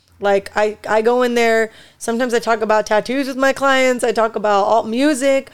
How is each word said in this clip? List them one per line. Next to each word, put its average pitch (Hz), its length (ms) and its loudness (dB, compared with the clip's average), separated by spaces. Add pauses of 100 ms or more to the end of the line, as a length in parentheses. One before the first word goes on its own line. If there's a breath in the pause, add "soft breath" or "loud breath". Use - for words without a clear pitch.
(180 soft breath)
Like, 202 380 0
I, 214 220 -2 (100)
I 220 140 2
go 240 200 2
in 240 120 0
there, 226 360 2 (280 loud breath)
sometimes 233 340 -4
I 233 60 0
talk 226 240 -2
about 214 240 0
tattoos 240 420 -2
with 269 80 -8
my 269 160 2
clients, 262 500 0
I 233 100 0
talk 220 220 0
about 202 300 0
alt 214 220 0
music. 269 680 0